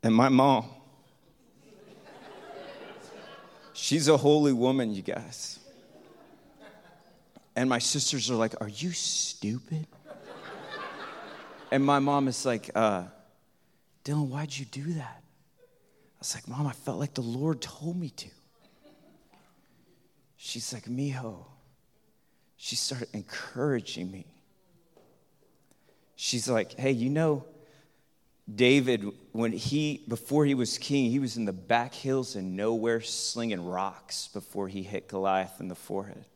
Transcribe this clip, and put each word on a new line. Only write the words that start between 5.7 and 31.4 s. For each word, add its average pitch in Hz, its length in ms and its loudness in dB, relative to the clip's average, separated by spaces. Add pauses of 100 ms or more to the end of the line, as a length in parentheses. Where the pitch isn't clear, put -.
And 127 140 4
my 120 100 4
sisters 127 520 0
are 123 40 2
like, 110 260 2
"Are 107 80 -4
you 123 220 -6
stupid?" - 960 -4 (1800)
And 139 140 4
my 139 160 6
mom 139 260 4
is 123 180 -2
like, 120 300 -2
"Uh, 101 300 2 (1000)
Dylan, 147 220 0
why'd 139 280 -6
you 139 100 -8
do 143 300 -6
that?" 123 280 -10
I - 960 -20
was - 160 -6
like, - 140 -12
"Mom, 135 180 -2
I 131 60 -2
felt 135 260 -6
like 143 160 -4
the 131 80 -4
Lord 131 380 -2
told 170 360 -8
me 170 140 -4
to." - 180 -16 (2000)
She's - 360 -8
like, 117 140 -12
"Mijo." 123 600 -4 (1120)
She - 200 -6
started 120 360 -4
encouraging 117 1000 -4
me. 95 140 -14 (1900)
She's 120 340 -2
like, 113 300 2
"Hey, 135 140 2
you 123 180 2
know, 151 340 2 (1080)
David, 127 520 6 (280)
when 113 200 0
he, 147 540 -2
before 139 380 2
he 139 100 4
was 123 240 0
king, 139 320 2
he 131 80 2
was 123 180 -2
in 113 80 -2